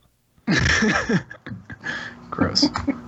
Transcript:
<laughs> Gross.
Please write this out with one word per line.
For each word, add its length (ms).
<laughs> 60
Gross. 380